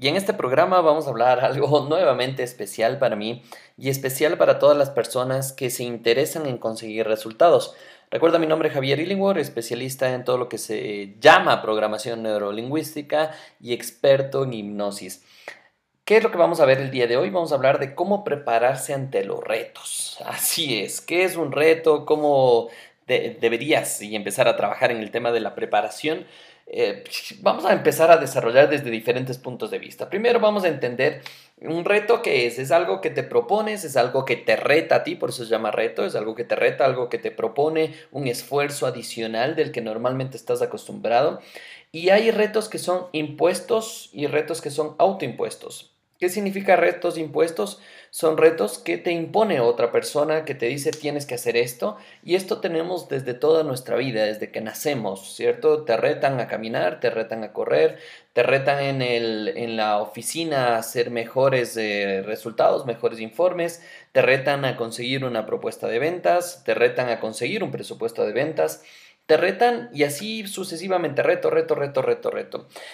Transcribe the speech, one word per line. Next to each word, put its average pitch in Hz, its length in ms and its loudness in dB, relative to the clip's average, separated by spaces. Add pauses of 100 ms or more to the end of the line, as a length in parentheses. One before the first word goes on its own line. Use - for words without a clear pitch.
Y 131 60 -4
en 147 80 2
este 196 180 0
programa 175 480 2
vamos 156 280 2
a - 20 -4
hablar 123 300 4
algo 139 400 2
<laughs> 131 80 -4
nuevamente 135 560 2
especial 120 560 -4
para 113 160 2
mí 113 260 -6 (340)
y 127 120 -6
especial 135 500 0
para - 220 4
todas 143 160 8
las 139 140 2
personas 131 600 -2
que 123 200 -4
se 127 120 -6
interesan 120 640 0
en 123 120 -4
conseguir 110 500 -6
resultados. 110 680 2 (380)
Recuerda, 165 260 4
mi 160 80 0
nombre 156 220 0
es 147 60 -4
Javier 139 260 0
Illingworth, 196 400 0
especialista 131 760 -4
en 123 80 -6
todo 123 160 0
lo 120 100 -4
que 110 100 -8
se 104 600 -6
llama 156 440 8
programación 107 600 -2
neurolingüística 135 1120 -4 (280)
y 120 120 -8
experto 135 720 2
en 127 80 -4
hipnosis. 101 720 -6 (800)
¿Qué 214 140 6
es 220 40 6
lo 220 80 0
que 208 80 -2
vamos 170 220 4
a 151 40 8
ver 131 140 6
el 135 140 -6
día 123 160 2
de 120 80 2
hoy? 175 140 0
Vamos 170 200 -2
a 147 60 2
hablar 135 240 2
de 139 160 -6
cómo 196 260 0
prepararse 135 720 0
ante 131 300 -2
los - 180 -6
retos. - 840 -8
Así 139 540 -4
es, 98 200 -6
¿qué 175 240 0
es 180 100 -2
un 160 160 -2
reto? 156 560 4
¿Cómo 135 640 4 (400)
de-, 120 320 0
deberías 120 640 0
y 104 120 -8
empezar 110 340 0
a 113 80 4
trabajar 107 360 0
en 117 60 -4
el 104 120 -8
tema 120 220 0
de 117 80 2
la 104 140 -4
preparación? - 720 -2 (400)
Eh, 101 380 -2 (360)
vamos 180 240 0
a 190 80 4
empezar 160 380 4
a 165 80 10
desarrollar 127 500 4
desde 143 220 -2
diferentes 123 480 -2
puntos 113 320 -8
de 98 80 -6
vista. - 320 -12
Primero 233 280 2
vamos 208 260 2
a 180 40 2
entender 135 540 -2 (400)
un 165 240 -4
reto 208 340 2
que 135 260 2
es, 117 120 -4
es 135 120 -6
algo 175 300 2
que 160 80 -4
te 135 140 -2
propones, 202 600 0
es 139 120 -8
algo 127 300 2
que - 100 0
te - 200 0
reta 143 400 2
a - 80 0
ti, - 100 -6
por - 160 -4
eso 123 140 -10
se 110 60 -12
llama 110 200 0
reto, - 340 -2
es - 100 -4
algo 110 200 -4
que 120 100 -8
te - 100 -2
reta, 127 300 2
algo 127 240 0
que - 80 -4
te 110 140 -8
propone 151 640 -2 (180)
un 135 160 -4
esfuerzo 143 580 -2
adicional 117 680 -4
del 143 160 0
que - 80 -6
normalmente 123 560 -4
estás 123 240 -4
acostumbrado. 117 800 0 (500)
Y 170 200 0
hay 220 200 6
retos 208 380 0
que 165 100 -8
son 180 340 -2
impuestos 170 1000 -2
y 143 140 -4
retos 151 340 -2
que 151 100 -8
son 151 280 -4
autoimpuestos. - 960 -2 (240)
¿Qué 180 100 0
significa 196 460 0
retos 170 420 2
impuestos? 165 640 -2 (300)
Son 160 280 0
retos 165 400 4
que - 200 -4
te 180 140 -4
impone 170 480 0
otra 120 320 2
persona, 151 520 0
que 139 120 -6
te 117 100 -4
dice: 139 240 -2
"Tienes 147 360 -6
que 127 100 -6
hacer 117 200 -2
esto", 120 400 -2 (280)
y 170 100 0
esto 190 240 -2
tenemos 170 500 -4
desde 131 260 -4
toda 160 280 4
nuestra 127 340 -4
vida, 113 280 0
desde 110 260 -4
que 110 100 -8
nacemos, 110 760 -6
¿cierto? 147 480 0
Te 113 120 2
retan 135 440 0
a 110 80 -6
caminar, 127 500 -4
te 120 120 0
retan 113 340 -4
a 104 80 -12
correr, 151 460 0 (340)
te - 100 2
retan 135 380 2
en 139 200 -2
el, 117 540 -2
en 113 220 -6
la 107 220 0
oficina 131 720 -2
a 113 80 2
hacer 120 340 -2
mejores, 120 640 0
eh, 101 500 -2
resultados, 107 580 0
mejores 117 360 -4
informes, 170 600 -2 (300)
te 135 100 4
retan 135 440 2
a 127 120 -2
conseguir 123 480 -4
una 113 220 -4
propuesta 110 400 -6
de 110 140 -2
ventas, 175 640 -2
te 110 100 0
retan 123 360 2
a 113 100 -4
conseguir 131 420 -4
un 156 80 -4
presupuesto - 560 -4
de 107 60 -4
ventas, 156 500 -2 (440)
te 156 100 6
retan 233 580 0
y 143 80 -2
así 202 460 -4
sucesivamente, 175 760 -4
reto, 165 260 2
reto, 160 280 0
reto, 139 260 -2
reto, 120 280 -2
reto. - 380 -8 (240)